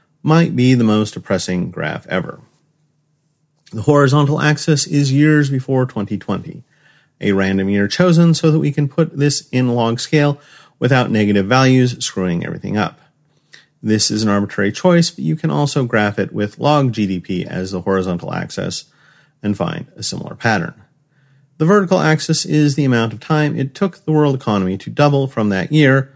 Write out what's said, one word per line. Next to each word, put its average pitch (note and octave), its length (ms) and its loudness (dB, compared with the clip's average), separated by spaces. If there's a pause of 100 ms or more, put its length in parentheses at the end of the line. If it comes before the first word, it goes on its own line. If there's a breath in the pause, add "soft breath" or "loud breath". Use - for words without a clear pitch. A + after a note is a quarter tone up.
(240)
might E3 320 4
be B2+ 180 4
the A#2+ 100 4
most G#2+ 300 2
depressing F2+ 560 -4
graph D#2 380 -8
ever. - 340 -6 (1300)
The A2 120 -8
horizontal C#3+ 580 2
axis D3 460 0
is C#3+ 260 0
years D3 380 4
before C3 340 0
twenty G#2 320 -6
twenty, F2+ 460 -8 (580 soft breath)
a G2+ 120 0
random F#2+ 360 0
year G2+ 180 0
chosen E3+ 460 4
so D#3+ 160 2
that D#3 100 2
we D3 120 0
can C#3+ 180 -2
put D#3+ 260 -2
this C#3+ 340 -2
in B2+ 200 0
log A#2 300 -2
scale D3 420 0 (380 loud breath)
without B2 320 2
negative G#2 340 2
values B2+ 580 2
screwing F2 400 -4
everything F#2+ 340 -6
up. - 220 -4 (840 soft breath)
This A2 260 0
is G#2+ 140 -2
an A2 60 0
arbitrary G2+ 420 -2
choice, E3+ 400 2
but - 120 -12
you D#3 120 -2
can D#3 160 -4
also C#3+ 340 -2
graph G#2+ 320 0
it F#2+ 160 -4
with G#2 240 -6
log C#3+ 340 0
G G#2+ 140 -2
D F#2+ 140 -2
P F2 260 -6
as F2+ 260 -8
the F#2 100 -6
horizontal F2+ 520 -2
axis F2+ 520 -8 (580 soft breath)
and G#2 120 -2
find E2+ 300 -6 (100)
a - 60 -16
similar - 320 -10
pattern. G2 400 -2 (840)
The D#3+ 60 0
vertical F#3 340 2
axis D#3 460 0
is D3 280 2
the C#3+ 100 -2
amount A#2 300 0
of A2 60 -14
time D3+ 360 0
it C3+ 200 -6
took - 280 -4
the D#3 80 -4
world D3+ 220 2
economy G2+ 460 -2
to - 100 -12
double C#3 380 2
from A2 220 -2
that F#2+ 220 -2
year, C3+ 440 4